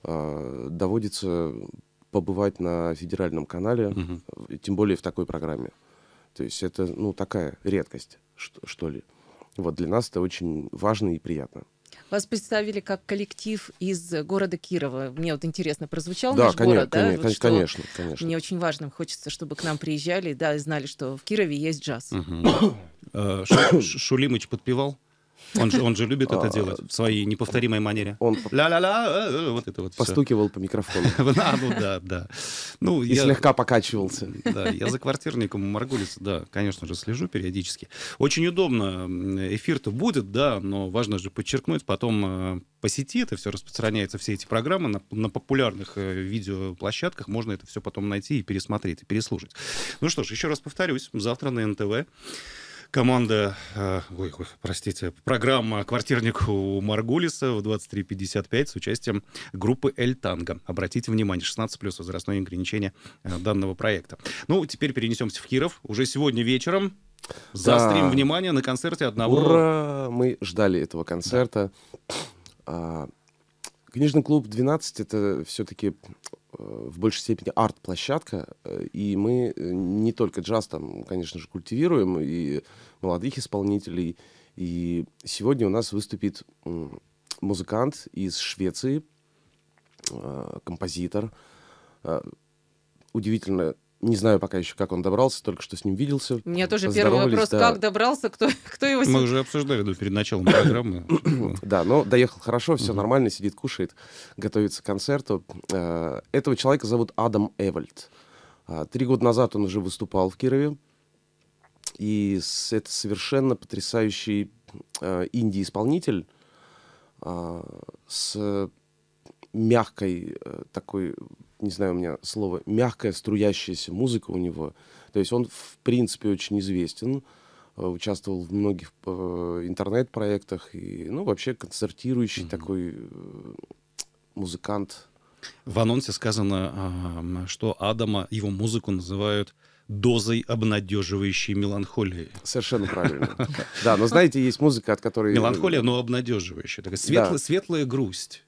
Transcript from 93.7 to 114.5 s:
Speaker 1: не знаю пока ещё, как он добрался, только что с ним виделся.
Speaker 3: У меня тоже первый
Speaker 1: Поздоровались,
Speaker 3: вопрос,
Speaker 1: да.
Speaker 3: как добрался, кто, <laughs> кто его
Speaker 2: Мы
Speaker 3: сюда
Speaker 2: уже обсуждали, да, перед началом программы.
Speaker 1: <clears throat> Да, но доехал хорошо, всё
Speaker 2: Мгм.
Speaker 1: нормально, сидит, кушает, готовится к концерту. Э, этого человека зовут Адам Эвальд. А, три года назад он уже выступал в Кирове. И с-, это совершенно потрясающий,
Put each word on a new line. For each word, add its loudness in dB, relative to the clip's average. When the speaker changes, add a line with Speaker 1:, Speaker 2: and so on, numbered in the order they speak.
Speaker 1:
не 2
знаю 6
пока -2
ещё, -4
как -2
он 0
добрался, 2
только -4
что -10
с -12
ним 0
виделся. -2
Speaker 3:
У -8
меня 0
тоже 0
первый 4
Speaker 1:
Поздоровались, 6
Speaker 3:
вопрос, 4
Speaker 1:
да. 4
Speaker 3:
как 6
добрался, 2
кто, 2
<laughs> -2
кто -2
его 4
Speaker 2:
Мы 6
Speaker 3:
сюда 8
Speaker 2:
уже 4
обсуждали, 0
да, 0
перед -2
началом 0
программы. 4
Speaker 1:
<clears throat> 2
Да, 2
но 6
доехал 4
хорошо, 2
всё 0
Speaker 2:
Мгм. 0
Speaker 1:
нормально, 4
сидит, -2
кушает, -4
готовится 0
к -20
концерту. -2
Э, 0
этого 2
человека 2
зовут 2
Адам 2
Эвальд. -4
А, -6
три -2
года 4
назад 6
он 2
уже -2
выступал 0
в -8
Кирове. 0
И 2
с-, -4
это -2
совершенно 0
потрясающий, -2